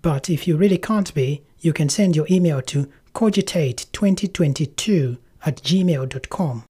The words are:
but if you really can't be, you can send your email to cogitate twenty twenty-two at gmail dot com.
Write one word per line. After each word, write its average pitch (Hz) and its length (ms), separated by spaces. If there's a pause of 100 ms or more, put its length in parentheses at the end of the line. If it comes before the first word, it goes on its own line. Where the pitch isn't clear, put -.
but 147 280
if 156 160
you 165 100
really 185 220
can't 208 360
be, 143 280 (160)
you 165 140
can 147 160
send 185 260
your 151 160
email 170 320
to 143 260 (240)
cogitate 190 800
twenty 196 360
twenty-two 147 920 (260)
at 147 200
gmail 160 440
dot - 200
com. 123 420